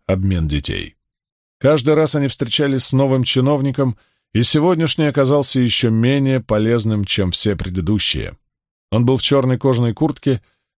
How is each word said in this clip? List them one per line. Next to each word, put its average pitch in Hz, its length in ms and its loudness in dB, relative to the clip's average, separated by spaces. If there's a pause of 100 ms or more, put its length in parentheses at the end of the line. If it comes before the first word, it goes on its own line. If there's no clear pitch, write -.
обмен 92 400 0
детей. 67 480 -4 (640)
Каждый 147 340 2
раз 156 220 2
они 143 120 0
встречались 135 580 -2
с - 80 0
новым 131 300 2
чиновником, 131 720 0 (360)
и 110 80 0
сегодняшний 160 640 0
оказался 139 540 0
ещё 120 320 0
менее 131 480 2
полезным, 110 640 0
чем 92 260 -2
все 101 240 0
предыдущие. 90 840 -2 (540)
Он 117 140 2
был 131 120 4
в - 40 -8
чёрной 131 380 0
кожаной 120 340 0
куртке, 147 480 -2 (360)